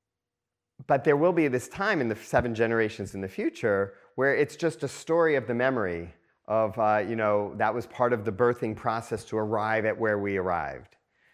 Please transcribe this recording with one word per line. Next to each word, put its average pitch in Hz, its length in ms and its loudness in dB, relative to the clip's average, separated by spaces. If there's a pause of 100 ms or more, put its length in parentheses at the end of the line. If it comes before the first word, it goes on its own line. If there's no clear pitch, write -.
(880)
But 139 180 2
there 143 140 6
will 170 160 4
be 160 140 4
this 123 200 -2
time 196 320 -2
in 120 80 0
the 104 80 -2
seven - 380 0
generations 110 600 0
in 98 60 -8
the 95 80 -6
future 101 640 -2 (200)
where 135 200 2
it's 139 220 0
just - 260 -4
a 139 60 -4
story 160 480 2
of 117 100 -2
the 120 80 -2
memory 101 600 -2 (340)
of, 110 300 0
uh, 107 280 2
you 113 100 -4
know, 104 400 0
that 107 180 0
was 120 120 -4
part 123 280 0
of 107 100 -2
the 110 80 -2
birthing 120 420 0
process 113 520 -6
to 110 100 -6
arrive 107 480 0
at 107 140 0
where 110 200 0
we 101 200 -2
arrived. 80 580 -4 (380)